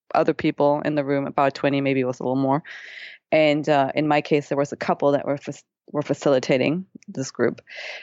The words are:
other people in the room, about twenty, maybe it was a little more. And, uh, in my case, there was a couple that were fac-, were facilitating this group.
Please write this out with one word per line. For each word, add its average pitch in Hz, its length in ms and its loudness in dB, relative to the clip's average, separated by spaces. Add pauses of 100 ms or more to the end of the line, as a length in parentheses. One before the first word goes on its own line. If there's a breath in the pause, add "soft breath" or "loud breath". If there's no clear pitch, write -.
(140)
other 156 200 2
people 147 500 0
in 151 120 -2
the 143 100 0
room, 139 200 0
about 139 280 0
twenty, 139 280 0
maybe 135 200 2
it 127 40 0
was 127 140 -4
a - 40 -8
little 127 120 0
more. 135 280 2 (680 loud breath)
And, 151 360 4
uh, 139 280 2
in 151 120 0
my 147 140 2
case, 147 280 0
there 139 80 0
was 143 140 0
a - 60 -10
couple 151 360 2
that 139 120 -2
were 139 120 -2
fac-, - 260 -12 (280)
were 196 100 -2
facilitating 139 840 0 (220)
this 135 240 -10
group. - 300 -2 (420 loud breath)